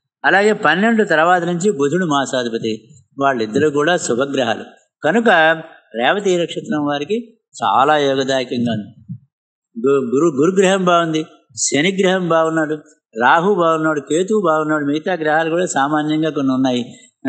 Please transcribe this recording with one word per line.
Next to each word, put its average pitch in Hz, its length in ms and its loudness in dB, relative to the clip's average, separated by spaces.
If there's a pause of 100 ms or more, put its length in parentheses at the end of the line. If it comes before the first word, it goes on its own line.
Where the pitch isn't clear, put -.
(260)
అలాగే 196 280 2
పన్నెండు 208 500 2
తర్వాత 170 400 2
నుంచి 175 280 -2
బుధుడు 147 340 -2
మాసాధిపతి. 120 840 -4 (320)
వాళ్ళిద్దరూ 135 500 0
కూడా 147 280 0
శుభగ్రహాలు 127 680 -2 (400)
కనుక 214 260 2 (680)
రేవతి 180 420 0
నక్షత్రం 151 480 -4
వారికి 147 520 -6 (260)
చాలా 123 340 4
యోగదాయకంగా 131 720 0
ఉంది. - 440 -10 (720)
గు-, 139 180 2
గురు-, 143 300 0
గురుగ్రహం 185 500 2
బాగుంది, 165 400 2 (320)
శనిగ్రహం 185 720 0
బాగున్నాడు, 160 480 0 (440)
రాహు 165 340 4
బాగున్నాడు, 160 440 0
కేతువు 185 420 -2
బాగున్నాడు, 156 440 0
మిగతా 156 280 -2
గ్రహాలు 160 360 0
కూడా 170 160 0
సామాన్యంగా 151 640 -2
కొన్ని 139 240 -2
ఉన్నాయి. 127 320 0 (440)